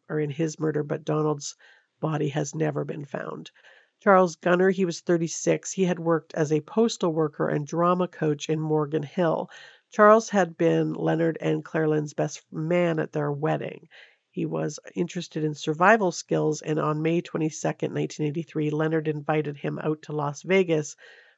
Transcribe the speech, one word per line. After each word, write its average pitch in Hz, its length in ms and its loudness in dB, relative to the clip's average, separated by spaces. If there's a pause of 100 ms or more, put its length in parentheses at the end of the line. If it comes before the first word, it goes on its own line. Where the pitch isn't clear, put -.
or 156 100 -2
in 147 100 -2
his 156 300 -4
murder, 151 240 -2
but 151 220 -6
Donald's 151 500 -2 (460)
body 151 280 -2
has 143 240 -4
never 151 300 -2
been 147 220 -10
found. - 440 -10 (520)
Charles 185 340 6
Gunner, 180 340 4
he 190 160 2
was 170 140 -4
thirty-six. 165 720 0
He 190 140 0
had 175 140 0
worked 165 340 0
as 156 180 0
a 156 80 4
postal 202 540 0
worker 156 340 0
and 151 180 0
drama 175 420 2
coach 151 420 -2
in 156 100 0
Morgan 151 440 0
Hill. 160 460 -2 (420)
Charles 214 380 6
had 175 280 0
been 160 360 2
Leonard 160 460 0
and 156 240 -2
Claire 160 240 -2
Lynn's 156 260 0
best 151 380 -4
man 165 480 0
at 151 140 -4
their 147 180 -2
wedding. 147 560 -4 (420)
He 170 160 -4
was 156 340 -4 (140)
interested 170 520 -4
in 151 100 -2
survival 185 560 2
skills, 156 500 -2
and 151 160 -4
on 151 240 -2
May 165 200 0
twenty-second, 156 720 -4
nineteen 151 340 -4
eighty-three, 151 420 -4
Leonard 156 380 0
invited 151 480 -2
him 147 260 -6
out 156 220 -4
to - 80 -14
Las 147 320 -6
Vegas 165 540 0 (400)